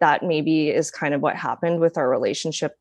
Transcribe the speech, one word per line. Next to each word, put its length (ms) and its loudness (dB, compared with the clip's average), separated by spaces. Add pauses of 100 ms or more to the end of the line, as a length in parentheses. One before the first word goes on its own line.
that 240 4
maybe 460 2
is 200 0
kind 240 -2
of 60 -2
what 160 0
happened 420 -2
with 180 2
our 140 0
relationship 720 -2